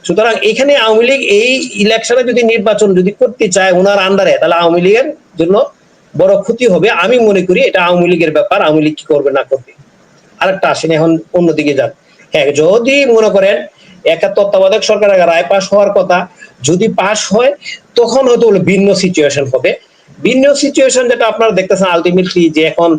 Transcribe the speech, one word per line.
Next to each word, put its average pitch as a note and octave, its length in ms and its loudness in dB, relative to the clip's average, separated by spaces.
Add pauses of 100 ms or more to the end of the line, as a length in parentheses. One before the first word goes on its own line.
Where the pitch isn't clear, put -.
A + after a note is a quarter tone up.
সুতরাং G#3+ 280 0 (160)
এখানে C4 220 0 (120)
আওয়ামী A3 260 2
লীগ C4+ 100 0 (200)
এই B3 120 0 (320)
ইলেকশনে A3+ 460 0
যদি A#3 120 0 (100)
নির্বাচন G#3+ 360 0 (100)
যদি F#3 120 0 (100)
করতে A3+ 260 0 (100)
চায় F#3+ 240 2
ওনার G3+ 180 2 (100)
আন্ডারে, G3 320 0
তাহলে E3+ 220 0
আওয়ামী E3+ 240 2
লীগের A3+ 200 2 (340)
জন্য E3+ 160 0 (640)
বড় F#3+ 120 4 (120)
ক্ষতি A#3 280 -2
হবে। F3 160 2 (160)
আমি A#3+ 120 2 (120)
মনে F#3+ 200 0
করি F3+ 200 0
এটা F#3+ 200 0
আওয়ামী F3 240 2
লীগের E3 240 0
ব্যাপার, D3+ 300 0
আওয়ামী D#3 200 2
লীগ D#3 140 -2
কি - 120 -20
করবে C#3+ 260 0
না C3 120 -2
করবে। B2+ 220 -6 (680)
আরেকটা D3 320 -2
আসেন, - 240 -4
এখন E3 120 2 (280)
অন্যদিকে D#3 400 0
যান। A#2+ 120 -2 (420)
হ্যাঁ, D3 140 0 (160)
যদি A#3 340 2 (200)
মনে A3 200 2
করেন G3 200 2 (580)
একটা F3+ 220 -2
তত্ত্বাবধায়ক G3 540 0
সরকারের G3+ 280 2 (120)
রায় E3+ 200 0
পাস G3 220 0
হওয়ার G3+ 260 2
কথা, F3+ 200 0 (500)
যদি F3+ 180 0 (140)
পাস G3+ 180 -2 (160)
হয় B3 180 2 (460)
তখন A#3 300 2
হয়তো A#3 200 2
বলে G3 120 2 (120)
ভিন্ন G3 160 2 (140)
সিচুয়েশন D3 500 -2
হবে। - 180 0 (560)
ভিন্ন C4 180 2 (180)
সিচুয়েশন C4 480 0
যেটা A#3+ 220 0
আপনারা A3+ 260 0
দেখতেছেন F#3 380 0
ultimately F3+ 460 0 (140)
যে D#3 60 0 (100)
এখন E3+ 260 0